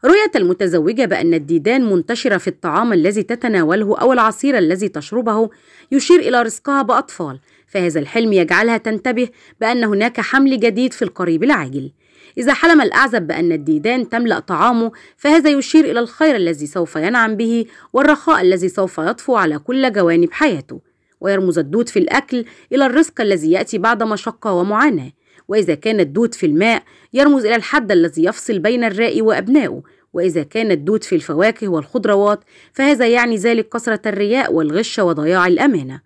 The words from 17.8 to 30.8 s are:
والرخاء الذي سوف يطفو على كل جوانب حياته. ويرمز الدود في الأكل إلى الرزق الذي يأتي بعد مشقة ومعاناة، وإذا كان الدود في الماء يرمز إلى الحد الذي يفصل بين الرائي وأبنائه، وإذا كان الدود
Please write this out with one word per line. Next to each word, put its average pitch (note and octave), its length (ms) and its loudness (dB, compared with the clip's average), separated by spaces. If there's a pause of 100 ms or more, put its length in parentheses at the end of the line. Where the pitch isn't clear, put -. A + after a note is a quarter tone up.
والرخاء G3+ 480 2
الذي F#3 280 2
سوف F#3+ 280 -4
يطفو F3 380 -2
على D#3 240 0
كل B3+ 340 -2
جوانب E3+ 380 2
حياته. F#3+ 600 -4 (280)
ويرمز F#3+ 380 0
الدود F3 300 -2
في G#3 100 -2
الأكل B3 460 -2 (260)
إلى C4+ 140 2
الرزق C4+ 360 0
الذي F3+ 300 0
يأتي F#3+ 260 -2
بعد A3 260 0
مشقة G#3+ 500 -4
ومعاناة، G3 580 0 (360)
وإذا F3+ 280 0
كان A3 240 -2
الدود F#3 340 0
في - 120 -6
الماء F#3 380 0 (300)
يرمز C4+ 320 4
إلى A3+ 100 0
الحد A3+ 360 -2
الذي E3 320 2
يفصل G3+ 360 -2
بين A#3 240 -2
الرائي A3 380 -2
وأبنائه، A3 640 0 (300)
وإذا E3+ 300 -2
كان G#3+ 280 -4
الدود E3+ 320 -2